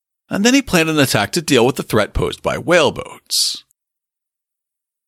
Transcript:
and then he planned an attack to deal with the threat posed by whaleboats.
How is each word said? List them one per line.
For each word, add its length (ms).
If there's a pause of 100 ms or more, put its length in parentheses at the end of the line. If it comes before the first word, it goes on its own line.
(300)
and 160
then 80
he 80
planned 260
an 120
attack 320
to 100
deal 240
with 120
the 60
threat 300
posed 300
by 160
whaleboats. 1040 (1400)